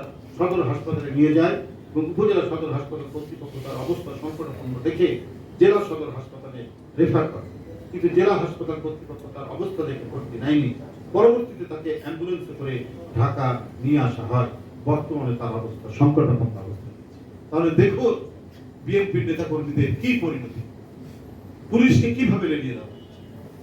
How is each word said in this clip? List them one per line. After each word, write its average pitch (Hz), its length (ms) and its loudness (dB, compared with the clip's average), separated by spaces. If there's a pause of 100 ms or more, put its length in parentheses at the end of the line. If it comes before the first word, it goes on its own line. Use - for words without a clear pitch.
(360)
সদর 180 240 2 (100)
হাসপাতালে 139 480 -4
নিয়ে 151 200 8
যায় 185 180 4 (340)
এবং 156 120 0 (100)
উপজেলা 196 380 4
সদর 156 260 -4
হাসপাতাল 143 380 -8
কর্তৃপক্ষ 151 400 -12 (100)
তার 139 200 -10
অবস্থা - 260 -4 (120)
সংকটাপন্ন 147 520 -8 (120)
দেখে 165 220 4 (520)
জেলা - 280 8
সদর 151 280 -6
হাসপাতালে 127 440 -14 (380)
রেফার 160 340 4
করে, - 160 -12 (420)
কিন্তু 170 260 0
জেলা 196 260 6
হাসপাতাল 156 420 -6
কর্তৃপক্ষ - 380 -10 (120)
তার - 200 -12
অবস্থা - 340 -4
দেখে 123 240 -8
ভর্তি 120 320 -10
নেয়নি। 143 260 4 (440)
পরবর্তীতে 226 580 6
তাকে 156 180 -6 (120)
অ্যাম্বুলেন্সে 165 580 -6
করে 135 140 -6 (440)
ঢাকা 131 280 2 (360)
নিয়ে 147 260 4
আসা 107 220 -6
হয়। 120 200 2 (380)
বর্তমানে 139 520 0
তার 110 200 -4
অবস্থা - 260 -10 (120)
সংকটাপন্ন 143 560 4 (100)
অবস্থা। - 260 -10 (600)
তাহলে 165 200 2 (120)
দেখুন 233 320 4 (680)
বিএনপির 190 440 2
নেতাকর্মীদের 151 640 0 (100)
কি 247 100 0 (120)
পরিণতি, 135 400 -4 (1080)
পুলিশকে 233 460 8
কিভাবে 190 360 4
লেলিয়ে 131 240 -4
দেওয়া - 140 -12
হচ্ছে। - 240 -20 (480)